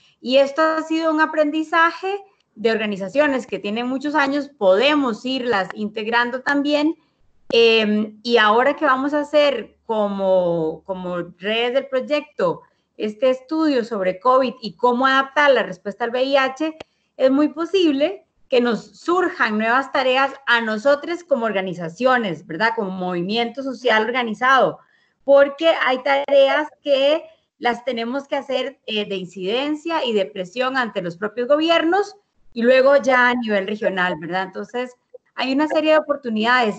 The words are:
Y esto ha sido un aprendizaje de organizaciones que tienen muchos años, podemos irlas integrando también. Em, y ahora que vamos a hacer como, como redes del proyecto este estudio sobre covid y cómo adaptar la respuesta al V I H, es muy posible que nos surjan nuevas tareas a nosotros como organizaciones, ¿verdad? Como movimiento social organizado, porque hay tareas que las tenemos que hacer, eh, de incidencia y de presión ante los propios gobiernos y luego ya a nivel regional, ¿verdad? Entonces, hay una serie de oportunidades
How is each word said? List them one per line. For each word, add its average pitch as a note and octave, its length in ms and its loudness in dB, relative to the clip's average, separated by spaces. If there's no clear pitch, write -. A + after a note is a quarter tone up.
Y B3+ 160 0
esto C#4 240 2
ha D#4+ 200 0
sido D#4+ 300 -2
un D#4 80 0
aprendizaje D#4+ 1000 0
de A3 160 0
organizaciones G#3+ 720 -2
que G3 140 -8
tienen G#3+ 260 -6
muchos C4+ 300 -4
años, C#4 420 0
podemos A#3+ 680 2
irlas A#3+ 480 -2
integrando A3+ 680 -4
también. D4 540 0
Em, A3 760 2
y A#3+ 140 2
ahora A#3 380 4
que D#4 100 -4
vamos C4+ 280 0
a D4 60 0
hacer C#4+ 560 0
como, F#3 1000 0
como F3+ 320 -8
redes A3+ 360 -2
del C4 140 -2
proyecto B3+ 720 -4
este G#3+ 340 -2
estudio C#4 540 0
sobre F#3 360 -4
covid B3+ 420 2
y G3+ 160 -12
cómo B3 280 0
adaptar C#4 460 2
la A#3 120 4
respuesta G3 420 -8
al A#3 60 -6
V B3 120 -2
I C#4 140 2
H, C4+ 400 -2
es C4 120 2
muy C#4+ 200 2
posible E4 760 0
que B3 120 4
nos A#3 380 -4
surjan E4 580 0
nuevas B3 340 0
tareas C4+ 420 0
a A#3 160 2
nosotros C#4 640 -2
como A#3+ 220 -2
organizaciones, F#3+ 1000 -2
¿verdad? G#3+ 280 -2
Como G3 160 -4
movimiento F#3+ 720 -4
social A#3 440 0
organizado, A#3+ 760 0
porque C#4 500 4
hay B3+ 180 0
tareas C#4 640 2
que C#4+ 420 2
las A#3 240 -2
tenemos A#3+ 440 -6
que - 80 -4
hacer, C4 500 -6
eh, G#3+ 200 -4
de F#3+ 100 -6
incidencia B3+ 880 -4
y A#3 80 -2
de G3 120 2
presión B3 520 -6
ante G#3+ 240 -4
los E3+ 160 -8
propios G#3+ 300 -6
gobiernos E4 680 2
y A#3 80 -4
luego C4 360 6
ya B3 320 4
a A#3+ 60 2
nivel G#3 320 -2
regional, F#3+ 520 -2
¿verdad? F3 240 -4
Entonces, G#3 480 -8
hay B3+ 180 -2
una D4 140 0
serie D#4 240 0
de D#4 60 6
oportunidades A#3+ 800 0